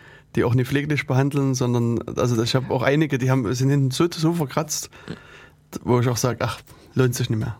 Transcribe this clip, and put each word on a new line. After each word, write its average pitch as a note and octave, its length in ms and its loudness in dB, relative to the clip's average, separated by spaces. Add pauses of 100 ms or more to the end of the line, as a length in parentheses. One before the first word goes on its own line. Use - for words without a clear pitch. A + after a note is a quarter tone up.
(360)
die A2+ 80 2
auch A#2 100 2
nicht B2+ 140 0
pfleglich C#3+ 380 -2
behandeln, C#3 480 2
sondern, A#2+ 440 0 (180)
also A#2+ 240 2
ich A#2+ 140 0
hab B2+ 160 -2
auch B2+ 120 0
einige, C#3+ 360 2
die B2+ 120 0
haben, C3 240 2
sind C3 160 2
hinten C3+ 200 2
so, E3 220 2
so E3 220 0
verkratzt, D3+ 560 -4 (920)
wo B2 160 2
ich A#2+ 100 2
auch B2 80 0
sag, A#2 260 0
ach, A#2+ 180 -4 (340)
lohnt B2+ 220 4
sich B2 120 -2
nicht A2 120 -2
mehr, A#2 200 -6